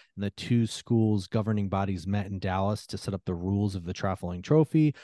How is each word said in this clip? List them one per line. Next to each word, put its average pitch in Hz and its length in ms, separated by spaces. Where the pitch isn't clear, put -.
and 98 80
the 101 60
two 117 360
schools' 107 600
governing 104 420
bodies 98 360
met 98 200
in 95 140
Dallas 95 480
to - 100
set - 160
up 95 100
the 90 120
rules 98 380
of 90 120
the 92 80
traveling 90 480
trophy, 151 520